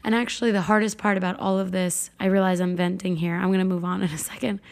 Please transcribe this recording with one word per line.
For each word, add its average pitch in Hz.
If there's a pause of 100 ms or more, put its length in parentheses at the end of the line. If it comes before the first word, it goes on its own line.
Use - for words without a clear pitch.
And 220
actually, 233
the 202
hardest 208
part 202
about 185
all 190
of 185
this, 180
I 196
realize 190
I'm 180
venting 180
here. 170
I'm 185
gonna 185
move 180
on 180
in 165
a 156
second. - (120)